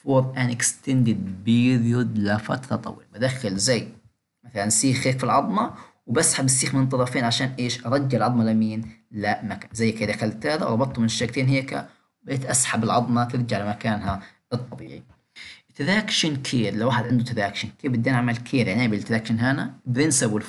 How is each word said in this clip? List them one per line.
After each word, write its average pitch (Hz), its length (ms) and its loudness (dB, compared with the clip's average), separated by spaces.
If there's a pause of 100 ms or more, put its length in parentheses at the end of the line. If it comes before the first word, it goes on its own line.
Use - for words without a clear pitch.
for 135 200 4 (120)
an 123 160 0
extended 120 640 2 (280)
period 117 720 4
لفترة 107 580 0
طويلة. - 380 -10
بدخل 110 440 -2
زي 110 300 0 (560)
مثلا 104 260 -4
سيخ 131 380 2
هيك 131 100 0
في 131 60 -4
العظمة 139 500 0 (340)
وبسحب 143 380 2
السيخ 131 300 0
من 131 120 4
طرفين 127 360 0
عشان 127 360 0
إيش؟ 123 260 -6
أرجع 131 320 2
العظمة 117 260 2
لمين؟ 110 480 0 (200)
لمكان. 104 640 -4
زي 113 180 2
كده 104 220 -2
دخلت - 320 -4
هذا 151 200 0
وربطته 127 340 0
من 117 60 4
الشقتين 123 420 0
هيك، 131 380 0 (380)
بقيت 131 220 -4
أسحب - 380 0
العظمة 120 400 2
ترجع 117 400 -2
لمكانها 101 580 -2 (320)
الطبيعي. - 500 -10 (720)
تراكشن 175 600 0
كير، 113 400 0
لو 110 120 0
واحد 120 180 2
عنده 120 180 2
تراكشن، 101 460 -2 (120)
كيف 139 100 -2
بدي 117 180 0
أعمل 120 280 0
كير؟ 120 300 0
يعني 101 140 0
أعمل 104 220 0
تراكشن 113 360 -2
هنا، 135 340 0 (200)
principle 120 560 2